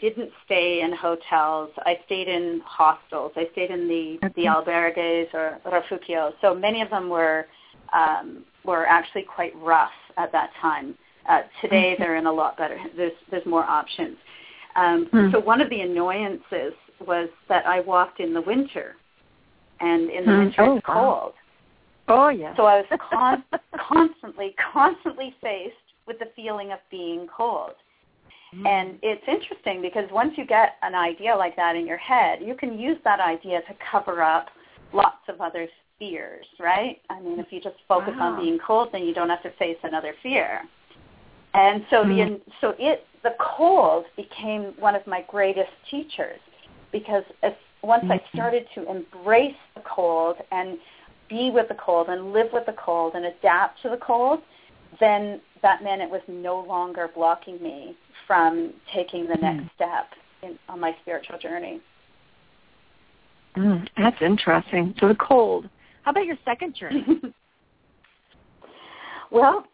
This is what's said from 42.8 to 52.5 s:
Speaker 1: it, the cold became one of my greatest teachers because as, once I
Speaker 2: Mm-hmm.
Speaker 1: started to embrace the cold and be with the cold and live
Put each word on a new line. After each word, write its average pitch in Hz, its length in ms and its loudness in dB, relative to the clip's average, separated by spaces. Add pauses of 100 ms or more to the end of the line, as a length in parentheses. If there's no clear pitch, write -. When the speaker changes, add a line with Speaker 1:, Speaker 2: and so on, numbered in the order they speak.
Speaker 1:
it, 285 260 0 (160)
the 233 160 -2
cold 247 680 4 (100)
became 208 640 -8
one 202 160 2
of 202 100 -6
my 185 220 -6
greatest 196 420 0 (180)
teachers 285 520 -10 (500)
because 208 340 -2 (200)
as, - 80 2 (300)
once 226 280 4
I 202 80 4
Speaker 2:
Mm-hmm. - 180 -10
Speaker 1:
started 240 380 -2
to 165 160 -10
embrace 208 680 0 (200)
the 220 60 -18
cold 170 540 0 (140)
and 185 280 -6 (500)
be 240 220 -2
with 240 180 2
the 220 80 -8
cold 170 320 0
and 185 240 -6
live 226 200 2